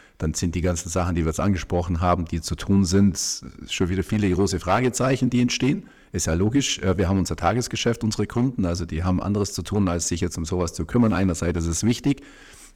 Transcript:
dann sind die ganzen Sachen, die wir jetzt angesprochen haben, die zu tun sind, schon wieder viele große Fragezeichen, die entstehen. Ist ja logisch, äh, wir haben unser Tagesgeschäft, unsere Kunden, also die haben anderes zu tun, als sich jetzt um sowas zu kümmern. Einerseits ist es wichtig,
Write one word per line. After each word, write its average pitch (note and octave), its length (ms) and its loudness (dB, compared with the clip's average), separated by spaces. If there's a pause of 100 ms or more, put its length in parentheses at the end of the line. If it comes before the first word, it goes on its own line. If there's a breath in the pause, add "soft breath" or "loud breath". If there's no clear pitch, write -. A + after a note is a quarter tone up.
(200 loud breath)
dann D#2 140 -2
sind E2+ 220 -2
die F2 60 -2
ganzen F2 260 -2
Sachen, F2 280 0
die E2 80 0
wir D#2+ 80 2
jetzt D#2+ 100 -4
angesprochen F2 580 0
haben, F2 240 2
die E2 160 -4
zu - 160 -6
tun G2 300 2
sind, G2 580 2 (240)
schon - 220 -2
wieder F#2+ 140 -2
viele G#2 280 0
große F#2 300 0
Fragezeichen, B2 680 0
die B2 120 2
entstehen. - 480 0 (240 loud breath)
Ist F#2 140 -2
ja D#2+ 60 2
logisch, A2 460 2
äh, F2+ 180 0
wir F2+ 120 2
haben G2 100 2
unser F2 160 -2
Tagesgeschäft, A2+ 720 0
unsere G#2+ 200 0
Kunden, B2 380 0
also F2 220 -2
die D#2 180 -4
haben F#2 180 2
anderes G2+ 300 -2
zu F2+ 120 -8
tun, F#2+ 260 0
als F2 180 -2
sich E2+ 140 -2
jetzt E2+ 160 -2
um E2+ 80 -4
sowas F2 280 -2
zu - 120 -4
kümmern. A#2+ 260 4
Einerseits F2 460 0
ist E2+ 100 0
es E2 160 -2
wichtig, B2 400 0 (520 loud breath)